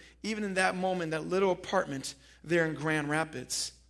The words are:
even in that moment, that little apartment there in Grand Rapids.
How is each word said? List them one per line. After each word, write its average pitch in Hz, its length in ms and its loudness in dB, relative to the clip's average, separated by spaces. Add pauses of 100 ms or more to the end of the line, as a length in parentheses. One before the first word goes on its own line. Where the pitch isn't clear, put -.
(240)
even 214 180 -2
in 196 120 -2
that 185 200 4
moment, 180 380 0
that 156 160 -4
little 185 240 4
apartment 147 640 -2 (280)
there 165 240 2
in 156 80 -2
Grand 147 340 0
Rapids. 151 640 -2 (180)